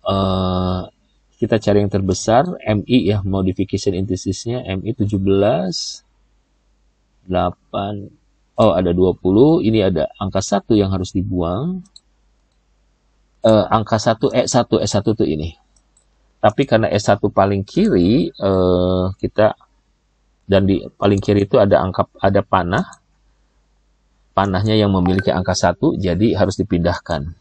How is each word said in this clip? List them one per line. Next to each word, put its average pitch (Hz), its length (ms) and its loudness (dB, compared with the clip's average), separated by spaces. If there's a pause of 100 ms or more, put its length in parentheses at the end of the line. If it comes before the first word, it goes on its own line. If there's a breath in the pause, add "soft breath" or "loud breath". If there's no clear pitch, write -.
Eh, 92 720 0 (560)
kita 110 240 0
cari 101 240 2
yang 101 80 -4
terbesar, 104 560 0 (160)
M 107 240 0
I 107 240 2
ya, 101 80 -2
modification 95 720 -2
indicesnya 98 720 -6
M 95 160 -6
I 107 160 -6
tujuh 101 240 -2
belas, 107 800 -2 (1300)
delapan, 98 800 -6 (480)
oh 110 160 4
ada 90 160 2
dua 90 240 2
puluh, 127 480 4
ini 110 240 2
ada 80 320 0
angka 95 240 -4
satu 101 320 -2
yang 101 160 2
harus 95 240 -6
dibuang. 98 720 -4 (1500)
Eh, 110 320 4
angka 110 240 0
satu, 113 400 0
E - 160 0
satu, 117 320 0
E - 60 -4
satu 113 260 -2
tuh 107 80 -2
ini. 78 320 -4 (880)
Tapi 135 240 0
karena 110 240 2
E 104 80 0
satu 104 320 0
paling 98 320 0
kiri, 139 640 2
eh, 92 760 0 (100)
kita, - 400 0 (880)
dan 98 240 0
di 98 160 0 (160)
paling 101 240 0
kiri 101 240 0
itu - 80 -2
ada 98 240 4
angka, 90 240 -2 (160)
ada 98 240 0
panah. 95 560 -2 (1400)
Panahnya 101 400 0
yang 104 160 4
memiliki 92 400 2
angka 90 240 -2
satu, 95 400 0
jadi 90 400 0
harus 98 240 0
dipindahkan. 85 800 -4